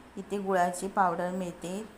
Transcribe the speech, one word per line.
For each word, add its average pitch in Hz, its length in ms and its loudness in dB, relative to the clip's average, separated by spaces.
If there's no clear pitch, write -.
इथे 196 220 -4
गुळाची 190 500 2
पावडर 180 420 2
मिळते 185 680 -6